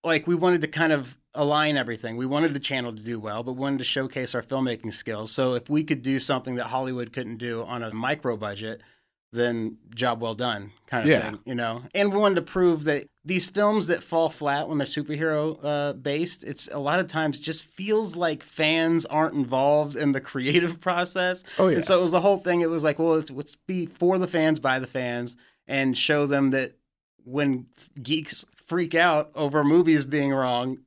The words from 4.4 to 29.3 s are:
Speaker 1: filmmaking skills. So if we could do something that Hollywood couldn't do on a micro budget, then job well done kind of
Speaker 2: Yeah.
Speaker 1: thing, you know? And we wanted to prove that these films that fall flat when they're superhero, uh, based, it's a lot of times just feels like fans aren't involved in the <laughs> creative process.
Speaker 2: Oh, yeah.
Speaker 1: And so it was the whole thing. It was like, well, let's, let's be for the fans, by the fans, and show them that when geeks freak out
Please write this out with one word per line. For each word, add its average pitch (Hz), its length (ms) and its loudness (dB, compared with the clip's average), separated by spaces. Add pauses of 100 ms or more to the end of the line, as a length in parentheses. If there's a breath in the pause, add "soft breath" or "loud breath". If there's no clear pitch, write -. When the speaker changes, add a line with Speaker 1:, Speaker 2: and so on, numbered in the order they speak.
Speaker 1:
filmmaking 123 520 -4
skills. 110 380 -6
So 127 220 0
if 120 160 -6
we 151 140 2
could 151 180 -2
do 135 180 0
something 131 360 -2
that 120 120 -4
Hollywood 127 460 -4
couldn't 117 240 -8
do 117 300 -6
on 120 160 -6
a 110 100 -8
micro 123 420 -2
budget, 104 460 -10 (500 soft breath)
then 117 460 -2 (160)
job 117 280 -2
well 113 120 -4
done 104 380 -4 (160)
kind 120 160 -2
of 147 60 2
Speaker 2:
Yeah. 143 100 6 (100)
Speaker 1:
thing, 104 160 -10
you 127 80 -8
know? 120 300 -4 (100)
And 202 180 2
we 196 60 0
wanted 202 180 4
to 170 60 0
prove 175 440 2
that 147 200 0 (180)
these 175 220 2
films 208 420 2
that 175 160 0
fall 165 260 2
flat 143 380 -2
when 151 120 -2
they're 135 80 0
superhero, 151 760 -2
uh, 147 300 -2
based, 147 500 -4
it's - 280 -6
a 143 80 -6
lot 147 200 0
of 180 80 -2
times 156 320 -2
just 156 240 -4
feels 170 520 -2
like 165 260 -2
fans 165 640 2
aren't 156 300 0
involved 143 600 2
in 147 180 2
the 135 80 -2
<laughs> - 0 -
creative 160 580 0
process. 180 640 -2 (160 loud breath)
Speaker 2:
Oh, 190 80 6
yeah. 180 80 6
Speaker 1:
And 165 100 2
so 185 140 6
it - 20 4
was 170 100 2
the 175 100 4
whole 196 160 4
thing. 175 240 0
It 165 100 2
was 160 120 -2
like, 151 140 2
well, 165 180 4
let's, 156 140 -2
let's 135 260 -12
be 185 300 -4
for 180 320 2
the 180 100 0
fans, 160 320 2
by 131 200 2
the 127 80 -6
fans, 120 480 -4 (320 soft breath)
and 135 280 0
show 147 300 2
them 139 260 2
that 131 220 -2 (500)
when 131 440 -2 (340)
geeks 151 440 -4 (200)
freak 165 300 -2
out 165 400 4